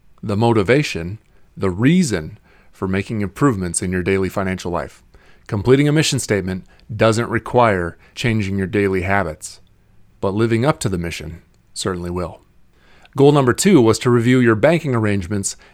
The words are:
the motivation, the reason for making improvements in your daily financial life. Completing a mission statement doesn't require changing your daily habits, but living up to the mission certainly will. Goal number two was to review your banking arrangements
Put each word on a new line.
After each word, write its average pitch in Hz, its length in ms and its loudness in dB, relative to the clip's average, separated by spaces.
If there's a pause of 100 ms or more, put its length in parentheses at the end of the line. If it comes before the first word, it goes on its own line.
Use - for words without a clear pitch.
(200)
the 107 160 -4
motivation, 110 840 0 (360)
the 95 140 -2
reason 113 640 0 (360)
for 95 160 -6
making 101 320 -4
improvements 95 600 -2
in 90 120 -4
your 92 100 -2
daily 95 260 0
financial 92 440 -6
life. 76 320 -8 (440)
Completing 131 400 2
a 147 40 0
mission 147 260 0
statement 95 460 -4 (300)
doesn't 110 340 2
require 107 720 0 (160)
changing 107 420 -2
your 95 100 -2
daily 95 360 0
habits, 92 580 -4 (600)
but 98 140 -2
living 113 300 0
up 156 140 0
to - 100 -6
the 92 100 -2
mission 80 440 -10 (320)
certainly 87 360 -6
will. 87 320 -8 (760)
Goal 139 160 8
number 135 200 4
two 175 280 4
was 110 180 4
to 127 120 0
review 123 280 4
your 117 160 4
banking 143 400 2
arrangements 101 640 -4 (180)